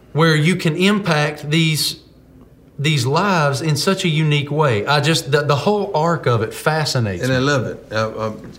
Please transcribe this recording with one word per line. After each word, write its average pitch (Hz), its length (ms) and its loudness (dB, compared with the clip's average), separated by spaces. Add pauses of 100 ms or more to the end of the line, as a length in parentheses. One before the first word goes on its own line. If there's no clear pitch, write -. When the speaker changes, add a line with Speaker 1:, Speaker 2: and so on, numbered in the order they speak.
(120)
Speaker 1:
where 160 240 4
you 160 200 2
can 165 200 -2
impact 165 720 0
these, 160 500 0 (800)
these 143 280 0
lives 156 560 0
in 156 140 0
such 190 280 0
a 180 40 2
unique 147 420 0
way. 139 360 0
I 147 140 2
just, 156 300 0
the, 147 120 2
the 143 140 2
whole 202 400 0
arc 160 300 0
of 117 160 2
it 110 100 -4
fascinates 127 720 -2
Speaker 2:
And 127 80 0
Speaker 1:
me. 131 60 2
Speaker 2:
I 127 40 2
love 135 260 0
it. - 260 -12
Uh, 110 360 -4
um, - 300 -14